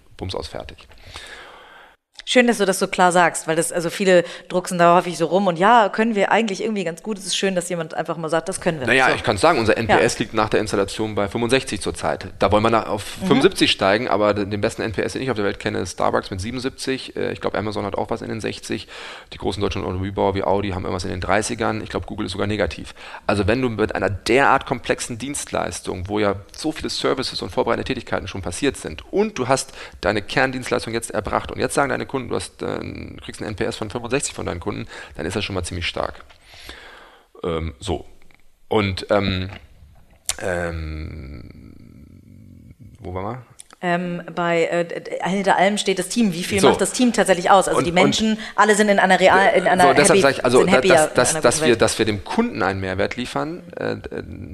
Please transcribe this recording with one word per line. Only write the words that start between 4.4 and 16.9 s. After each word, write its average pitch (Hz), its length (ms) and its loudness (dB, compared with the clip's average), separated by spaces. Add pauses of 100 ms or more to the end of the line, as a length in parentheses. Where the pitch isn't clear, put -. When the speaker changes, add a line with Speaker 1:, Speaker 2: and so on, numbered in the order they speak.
Speaker 2:
drucksen 180 300 -2
da 170 180 8
häufig 175 220 2
so 165 80 0
rum 185 220 2
und 170 120 0
ja, 208 300 6
können 220 260 0
wir 196 160 2
eigentlich 202 320 0
irgendwie 208 220 -2
ganz 165 180 -8
gut. 214 140 -6
Es 185 80 -16
ist 180 100 -4
schön, 190 180 0
dass 175 140 -2
jemand 170 280 -6
einfach 160 200 -4
mal 160 140 -6
sagt, 160 180 0
das 190 140 -6
können 165 180 -2
wir. 123 80 -4
Speaker 1:
Naja, 127 220 4
Speaker 2:
So. 135 60 2
Speaker 1:
ich 113 80 -4
kann 110 120 2
sagen, 151 240 6
unser 110 180 4
N 113 100 0
P - 60 4
S 120 200 4
Speaker 2:
Ja. - 60 -4
Speaker 1:
liegt 101 140 -4
nach 110 140 2
der 107 140 2
Installation 107 540 -2
bei 101 120 0
fünfundsechzig 120 540 -2
zurzeit. 85 460 -4 (120)
Da 101 100 4
wollen 104 140 4
wir 110 60 4
nach, 113 180 2
auf - 300 -6
Speaker 2:
Mhm. 190 100 -4
Speaker 1:
fünfundsiebzig 135 440 4
steigen, 107 360 2
aber 104 260 2
den 104 280 -4
besten 110 220 -2
N 104 100 -4
P 113 80 -2
S, - 120 -4
den 104 80 -6
ich 131 100 -2
auf 110 40 -4
der 107 80 -2
Welt 101 160 -2
kenne, 104 200 -4
ist 95 120 -6
Starbucks 110 400 -2
mit 98 80 -6
siebenundsiebzig. 127 760 -6